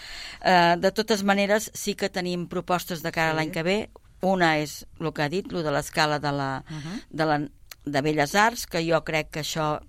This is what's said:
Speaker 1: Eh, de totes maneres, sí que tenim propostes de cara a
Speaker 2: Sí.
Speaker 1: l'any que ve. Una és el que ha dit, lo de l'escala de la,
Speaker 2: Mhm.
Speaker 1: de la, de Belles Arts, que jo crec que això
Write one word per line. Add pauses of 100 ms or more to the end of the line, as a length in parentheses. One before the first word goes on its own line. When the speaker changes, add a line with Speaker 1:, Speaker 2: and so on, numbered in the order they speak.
(440)
Speaker 1:
Eh,
de
totes
maneres,
sí
que
tenim
propostes
de
cara
a
Speaker 2:
Sí.
Speaker 1:
l'any
que
ve. (320)
Una
és (140)
el
que
ha
dit,
lo
de
l'escala
de
la,
Speaker 2:
Mhm. (100)
Speaker 1:
de
la, (460)
de
Belles
Arts,
que
jo
crec
que
això